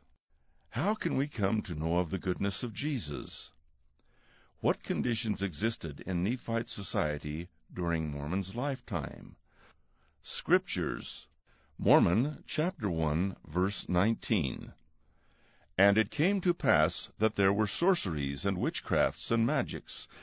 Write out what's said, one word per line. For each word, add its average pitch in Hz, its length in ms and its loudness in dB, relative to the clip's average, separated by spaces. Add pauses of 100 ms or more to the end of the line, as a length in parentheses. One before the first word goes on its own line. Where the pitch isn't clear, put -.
(720)
How 180 240 0
can 143 220 -2
we 143 120 0
come 104 340 2
to 87 120 -4
know 82 240 2
of 85 120 2
the 92 80 -2
goodness 92 440 -2
of 117 100 -6
Jesus? 104 800 -6 (1080)
What - 220 0
conditions 117 600 -2
existed 85 640 -4
in 90 180 0
Nephite 117 460 -2
society 78 800 -2 (240)
during 82 380 0
Mormon's 90 460 -4
lifetime? - 800 -6 (880)
Scriptures. - 1040 -2 (500)
Mormon, 117 720 4
chapter 151 420 -2
one, 80 460 2 (100)
verse 92 420 -2
nineteen. 87 840 0 (1040)
And 101 200 6
it 107 120 2
came 190 300 0
to 175 140 2
pass 85 640 2
that 110 180 2
there 98 160 4
were 104 140 2
sorceries 85 800 0
and 98 100 0
witchcrafts 82 760 0
and 113 140 2
magics, 104 640 -4 (140)